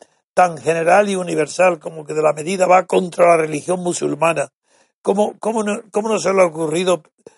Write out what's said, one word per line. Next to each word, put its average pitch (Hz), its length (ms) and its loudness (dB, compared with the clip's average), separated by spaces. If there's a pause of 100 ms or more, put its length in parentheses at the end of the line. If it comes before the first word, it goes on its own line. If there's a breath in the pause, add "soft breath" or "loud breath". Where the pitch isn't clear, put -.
(340 soft breath)
tan 180 240 2
general 165 520 2
y 196 60 -2
universal 170 640 0
como 160 260 -14
que 151 80 -10
de 156 80 -2
la 151 120 2
medida 156 340 -2
va 180 180 4
contra 180 420 0
la 170 100 6
religión 156 420 -4
musulmana, 156 760 -2 (480)
¿cómo, 202 380 0
cómo 220 240 -4
no, 208 180 -4 (100)
cómo 214 180 -4
no 214 100 -2
se 190 120 -2
le 190 100 2
ha 180 40 6
ocurrido 165 580 -2 (340 soft breath)